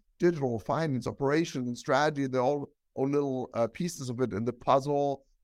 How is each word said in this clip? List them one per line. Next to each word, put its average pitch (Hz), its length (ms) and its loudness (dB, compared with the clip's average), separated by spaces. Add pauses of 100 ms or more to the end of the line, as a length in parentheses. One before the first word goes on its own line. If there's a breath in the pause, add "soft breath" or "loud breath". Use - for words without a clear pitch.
(180)
digital, 139 420 2
finance, 135 480 -2
operation, 143 560 0
and 123 140 -6
strategy. 143 500 0
They're 127 140 0
all 139 280 0 (260)
own 139 160 0
little, 139 420 0
uh, 117 140 2
pieces 147 420 -6
of 120 120 -6
it, 117 120 0
and 113 120 -2
the 120 80 0
puzzle, 139 720 2 (200)